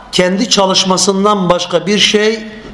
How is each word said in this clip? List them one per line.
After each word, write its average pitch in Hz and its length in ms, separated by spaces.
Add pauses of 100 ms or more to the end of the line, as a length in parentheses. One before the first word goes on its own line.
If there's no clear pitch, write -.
(120)
kendi 190 380
çalışmasından 190 1000
başka 170 360
bir 208 120
şey 214 480 (280)